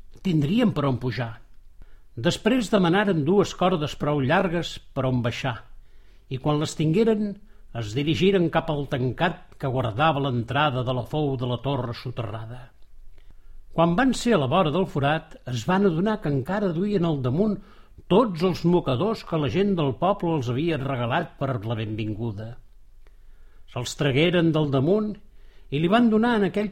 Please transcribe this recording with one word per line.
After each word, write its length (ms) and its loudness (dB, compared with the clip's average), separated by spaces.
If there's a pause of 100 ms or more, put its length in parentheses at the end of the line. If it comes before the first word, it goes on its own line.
(240)
tindríem 480 2
per 160 0
on 100 0
pujar.» 360 -4 (800)
Després 560 0
demanaren 560 4
dues 320 2
cordes 400 0
prou 240 0
llargues 540 0 (180)
per 160 -2
on 160 0
baixar, 300 -4 (720)
i 80 -6
quan 240 0
les 160 -4
tingueren, 540 2 (500)
es 160 -6
dirigiren 560 4
cap 160 0
al 240 -2
tancat 640 -2
que 160 -4
guardava 480 0
l'entrada 640 0
de 80 0
la 160 -4
fou 320 -2
de 80 -2
la 160 -2
torre 320 -2
soterrada. 720 -8 (1040)
Quan 240 2
van 160 4
ser 240 0
a 60 4
la 100 0
vora 220 4
del 100 0
forat, 540 -2 (100)
es 160 -4
van 240 4
adonar 320 0
que 80 -4
encara 480 -2
duien 320 0
al 160 -2
damunt 300 2 (580)
tots 320 4
els 240 0
mocadors 560 2
que 160 -2
la 80 0
gent 300 2
del 240 0
poble 340 0
els 160 -2
havia 300 0
regalat 560 -2
per 260 -2
la 140 -2
benvinguda. 720 -6 (1200)
Se'ls 240 -8
tragueren 560 4
del 220 2
damunt 400 2 (580)
i 80 -2
li 80 2
van 240 4
donar 240 4
en 140 2
aquell 220 -2